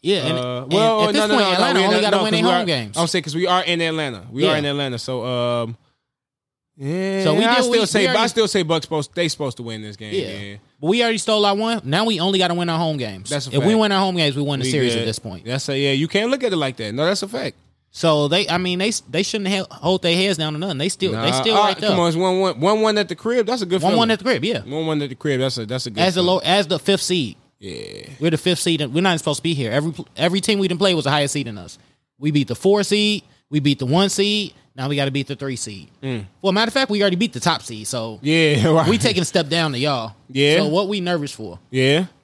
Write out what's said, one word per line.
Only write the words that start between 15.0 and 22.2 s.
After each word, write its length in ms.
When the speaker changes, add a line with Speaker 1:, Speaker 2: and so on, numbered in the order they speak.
Speaker 1:
at 20
this 140
point. 260
Speaker 2:
That's 240
a, 100
yeah, 140
you 160
can't 220
look 120
at 100
it 40
like 220
that. 160
No, 100
that's 180
a 60
fact. 280
Speaker 1:
So 320
they, 220
I 80
mean, 220
they, 120
they 120
shouldn't 280
he-, 200
hold 300
their 160
heads 220
down 180
or 20
nothing. 200
They 100
still, 240
they 60
Speaker 2:
Nah, 120
Speaker 1:
still 120
Speaker 2:
all 100
Speaker 1:
right 100
Speaker 2:
right, 40
Speaker 1:
there. 120
Speaker 2:
come 100
on, 80
it's 80
one 240